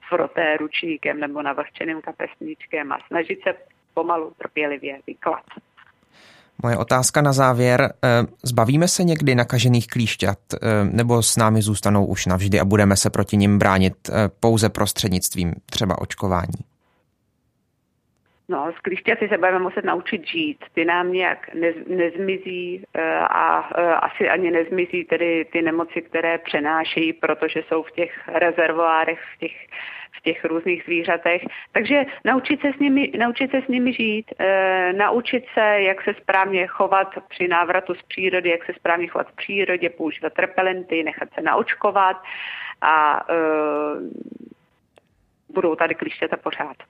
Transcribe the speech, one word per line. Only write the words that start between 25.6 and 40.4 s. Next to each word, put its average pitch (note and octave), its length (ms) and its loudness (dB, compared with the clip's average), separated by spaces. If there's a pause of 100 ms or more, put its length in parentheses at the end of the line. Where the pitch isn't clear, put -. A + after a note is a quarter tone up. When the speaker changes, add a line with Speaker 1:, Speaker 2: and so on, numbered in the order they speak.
Speaker 1:
nemoci, E3 400 -2
které E3 360 -2
přenášejí, D#3+ 720 -2
protože D#3 560 -2
jsou D#3+ 140 -2
v - 80 -12
těch - 380 -6
rezervoárech, E3 920 2 (160)
v - 40 -20
těch, - 280 -12 (520)
v - 20 -20
těch - 240 -4
různých E3+ 400 -2
zvířatech. E3+ 580 0 (300)
Takže C4 320 2 (200)
naučit C4 360 2
se C#4+ 160 0
s - 20 -18
nimi, C#4 400 2
naučit A#3+ 320 0
se C4 120 0
s C4 60 -8
nimi B3+ 240 0
žít, A3 340 -2 (120)
eh, F#3+ 540 2
naučit A#3 520 0 (100)
se, A#3 60 2
jak G3 420 2
se G#3 120 -2
správně F#3+ 520 0
chovat F#3+ 420 0 (200)
při F3+ 200 -4
návratu F3 460 0
z - 80 -14
přírody, F3+ 480 -2
jak E3+ 140 -2
se F3 80 -8
správně E3+ 340 0
chovat D#3+ 240 -6
v - 60 -20
přírodě, F3+ 540 -2
používat D#3+ 480 -6
repelenty, F#3 640 0